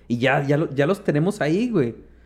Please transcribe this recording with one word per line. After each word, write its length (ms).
Y 120
ya, 240
ya, 160
lo, 160
ya 120
los 160
tenemos 380
ahí, 300
güey. 260